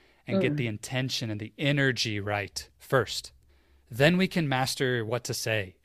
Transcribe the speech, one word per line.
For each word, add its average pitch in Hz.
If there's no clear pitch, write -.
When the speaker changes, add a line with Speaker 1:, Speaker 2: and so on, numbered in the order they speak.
Speaker 1:
and 190
get 147
Speaker 2:
Mm. 147
Speaker 1:
the 123
intention 120
and 104
the 107
energy 135
right 101
first. -
Then 147
we 185
can 165
master 127
what 117
to 120
say 107